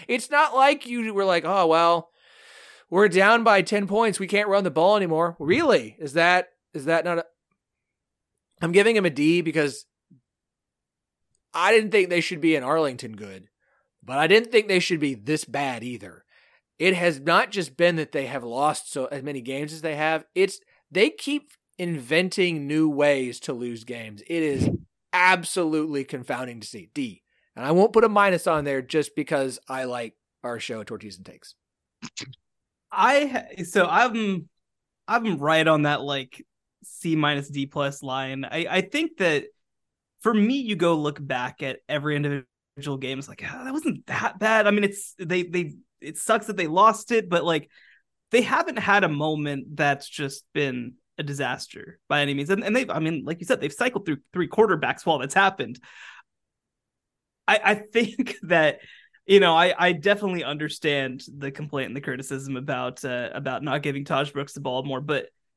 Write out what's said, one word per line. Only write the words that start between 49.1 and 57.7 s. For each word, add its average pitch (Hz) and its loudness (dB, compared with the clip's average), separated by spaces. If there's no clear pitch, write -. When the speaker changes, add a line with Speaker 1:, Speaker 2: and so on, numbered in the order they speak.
Speaker 2:
that's 143 0
just - -10
been 127 -4
a 156 -8
disaster 143 -8
by 147 0
any 143 -2
means. 139 -4
And, 196 0
and 208 -2
they've, 262 0
I - -2
mean, 160 -2
like 170 -6
you 180 -12
said, 175 0
they've 151 -4
cycled 240 -4
through 147 -4
three 180 -2
quarterbacks 170 2
while 156 2
that's 139 -6
happened. 190 2
I, 214 4
I 208 4